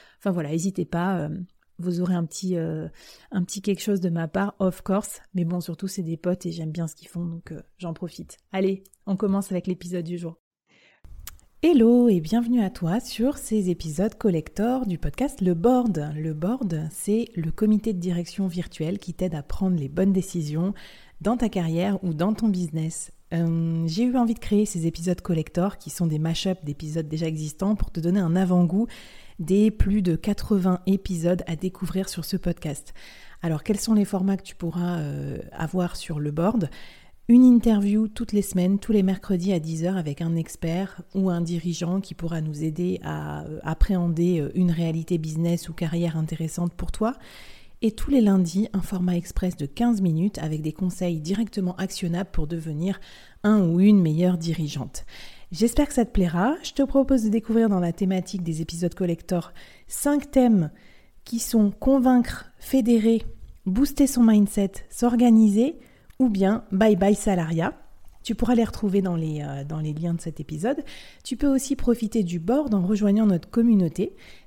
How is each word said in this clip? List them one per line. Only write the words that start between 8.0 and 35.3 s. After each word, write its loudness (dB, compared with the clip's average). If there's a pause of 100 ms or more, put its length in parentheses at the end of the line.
Allez, 0 (220)
on -2
commence -2
avec -4
l'épisode -6
du -8
jour. -10 (1300)
Hello 6
et 4
bienvenue 0
à 0
toi -2
sur -2
ces -2
épisodes -2
collector -2
du -4
podcast -4
Le 2
Board. 2
Le -4
Board, -4
c'est -2
le -4
comité 2
de -4
direction -4
virtuel -6
qui -10
t'aide -4
à -8
prendre 0
les -4
bonnes 2
décisions -2 (460)
dans 0
ta 0
carrière -2
ou -2
dans 0
ton 0
business. -4 (200)
Euh, 0
j'ai -2
eu 0
envie 0
de -14
créer 2
ces -2
épisodes -4
collector -2
qui -16
sont -2
des -2
mash-ups -2
d'épisodes -6
déjà -4
existants -2
pour -8
te -6
donner 0
un 0
avant-goût 2 (500)
des 2
plus 2
de 2
quatre-vingts 0
épisodes 0
à -6
découvrir -6
sur -8
ce -6
podcast. -6 (480)
Alors, -2
quels -2
sont 0
les 4
formats 0
que -6
tu -18
pourras, -4
euh, -6 (140)